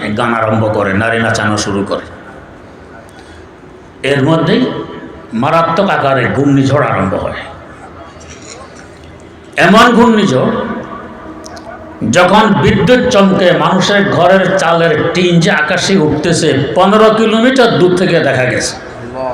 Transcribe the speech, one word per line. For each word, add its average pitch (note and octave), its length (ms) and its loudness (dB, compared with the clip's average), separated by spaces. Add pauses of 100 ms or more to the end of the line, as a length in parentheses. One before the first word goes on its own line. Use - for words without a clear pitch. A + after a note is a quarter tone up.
(180)
গান A#2 160 -2
আরম্ভ A2 400 0
করে, G2+ 200 -2
নারী A2+ 260 -2
নাচানো A2 380 -2
শুরু G2+ 260 -4
করে। F#2 220 -6 (2000)
এর C3+ 200 0
মধ্যেই E3+ 480 0 (640)
মারাত্মক E3 560 0
আকারে C#3 360 0 (100)
ঘূর্ণিঝড় C#3 520 2
আরম্ভ F#2+ 280 -2
হয়। - 180 -6 (2250)
এমন G#3+ 380 4
ঘূর্ণিঝড়, G3+ 560 2 (1600)
যখন G3 500 4
বিদ্যুৎ - 480 4
চমকে F#3+ 420 4
মানুষের F3+ 600 0
ঘরের F3+ 460 2
চালের E3 560 0
টিন F3 260 2
যে E3 120 2
আকাশে F3+ 460 0
উঠতেছে, D3+ 800 0
পনেরো G#3+ 380 4
কিলোমিটার A3+ 640 2
দূর F3+ 180 4
থেকে F3+ 220 2
দেখা C3 260 0
গেছে - 300 -4 (580)